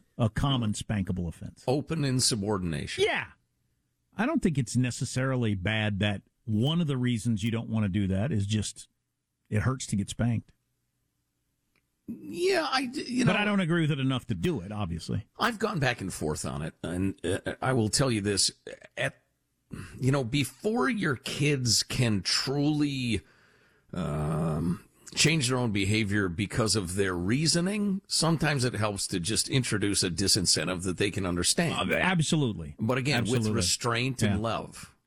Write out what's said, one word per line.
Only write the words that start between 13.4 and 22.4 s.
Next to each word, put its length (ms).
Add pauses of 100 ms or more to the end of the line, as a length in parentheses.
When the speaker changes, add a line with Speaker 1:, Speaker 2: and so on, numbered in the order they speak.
Speaker 1:
I 40
don't 160
agree 220
with 100
it 80
enough 260
to 80
do 260
it, 120
obviously. 540 (120)
Speaker 2:
I've 200
gone 200
back 220
and 120
forth 320
on 180
it, 200
and, 320 (100)
uh, 280 (100)
I 100
will 160
tell 220
you 100
this. 300 (460)
At, 220 (840)
you 100
know, 140
before 680
your 260
kids 680
can 400
truly, 960 (760)